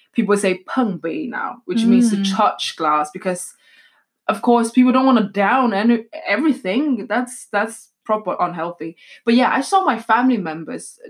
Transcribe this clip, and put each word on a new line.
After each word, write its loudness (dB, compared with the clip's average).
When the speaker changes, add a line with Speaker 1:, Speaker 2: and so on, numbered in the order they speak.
Speaker 1:
people 2
say 0
"peng -2
bei" -6
now, -10
which -2
means 6
to 0
Speaker 2:
Mm. -2
Speaker 1:
touch 0
glass, 0
because, -8
of -2
course, 4
people 4
don't 4
wanna 4
down 2
any, 2
everything. -2
That's, -6
that's -6
proper -4
unhealthy. -6
But 4
yeah, 4
I 0
saw 0
my 0
family 2
members -10